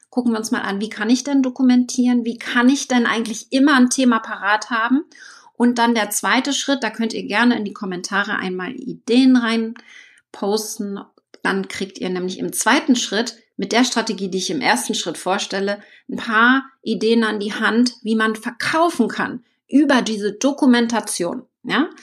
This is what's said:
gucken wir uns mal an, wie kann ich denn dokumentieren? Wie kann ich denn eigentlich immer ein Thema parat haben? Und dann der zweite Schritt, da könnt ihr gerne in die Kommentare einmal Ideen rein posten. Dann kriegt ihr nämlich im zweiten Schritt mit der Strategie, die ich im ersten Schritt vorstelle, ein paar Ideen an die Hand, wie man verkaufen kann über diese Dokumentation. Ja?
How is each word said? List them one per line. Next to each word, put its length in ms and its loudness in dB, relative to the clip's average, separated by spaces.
gucken 240 -2
wir 60 -2
uns 120 -8
mal 100 -2
an, 200 -4
wie 100 -6
kann 200 -4
ich 140 2
denn 180 2
dokumentieren? 840 2
Wie 140 -6
kann 300 2
ich 200 2
denn 180 2
eigentlich 460 -4
immer 240 4
ein 140 6
Thema 280 4
parat 520 -2
haben? 340 0
Und 160 4
dann 160 4
der 160 0
zweite 420 0
Schritt, 300 -2
da 80 -2
könnt 220 -4
ihr 100 -8
gerne 340 2
in 80 -4
die 80 -8
Kommentare 640 -4
einmal 360 -6
Ideen 640 2
rein 380 0
posten. 640 -4
Dann 240 0
kriegt 300 -10
ihr 120 -6
nämlich 300 -6
im 120 -6
zweiten 440 2
Schritt 400 -4
mit 140 -6
der 140 4
Strategie, 440 -2
die 100 -4
ich 120 -6
im 100 -4
ersten 360 -2
Schritt 200 -6
vorstelle, 640 -4
ein 60 -8
paar 480 2
Ideen 400 2
an 160 -2
die 160 -6
Hand, 480 2
wie 140 0
man 180 0
verkaufen 720 0
kann 380 -6
über 340 4
diese 300 -4
Dokumentation. 1120 0
Ja? 280 -2